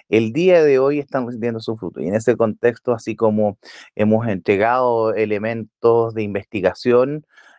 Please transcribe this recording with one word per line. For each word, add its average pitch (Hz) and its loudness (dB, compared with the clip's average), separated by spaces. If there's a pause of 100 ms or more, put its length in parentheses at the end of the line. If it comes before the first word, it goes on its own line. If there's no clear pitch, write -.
el 113 0
día 170 4
de 135 4
hoy 143 0
están 131 -6
rindiendo 117 -6
su 113 -8
fruto. 85 -10
Y 73 -6
en 101 0
ese 110 0
contexto, 117 -2
así 117 -8
como 107 0 (360)
hemos 110 2
entregado 110 0
elementos 113 -2
de 110 -4
investigación, 117 -2 (340)